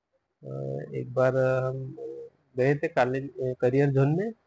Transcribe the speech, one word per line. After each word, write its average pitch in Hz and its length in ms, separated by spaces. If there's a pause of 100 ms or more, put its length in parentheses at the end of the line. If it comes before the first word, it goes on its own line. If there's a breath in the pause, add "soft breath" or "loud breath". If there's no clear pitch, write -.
(440)
अ, 67 360 (140)
एक 127 200
बार 131 220
हम 131 600 (600)
गए 131 180
थे 147 140
college, 131 420
अ, 127 300
career 135 300
zone 139 260
में, 220 160 (140)